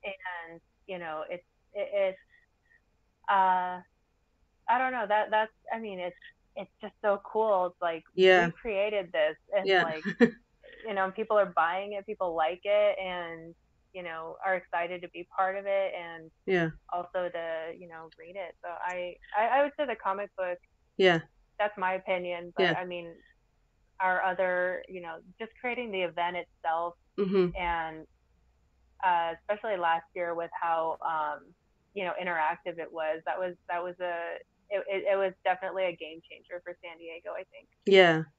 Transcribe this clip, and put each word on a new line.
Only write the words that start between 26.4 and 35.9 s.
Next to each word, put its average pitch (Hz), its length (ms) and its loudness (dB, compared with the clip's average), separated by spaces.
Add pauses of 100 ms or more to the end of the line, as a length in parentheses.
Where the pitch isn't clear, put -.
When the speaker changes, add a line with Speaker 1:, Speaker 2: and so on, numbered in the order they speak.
Speaker 2:
Mm-hmm. 185 380 2
Speaker 1:
and, 165 500 -4 (1000)
uh, 170 340 2
especially 208 380 -2
last 165 300 0 (100)
year 175 180 -2
with 170 160 -4 (100)
how, 165 360 0 (100)
um, 151 480 -4 (400)
you 196 100 -4
know, 170 160 -2
interactive 170 580 -2
it 160 140 -8
was, 160 340 -2
that 170 120 -2
was, 180 160 -4 (140)
that 175 160 -2
was 175 160 -6
a, 170 380 -6 (320)
it, 196 180 0
it, 196 240 -2
it 196 40 4
was 190 160 0 (120)
definitely 185 400 0
a 180 100 0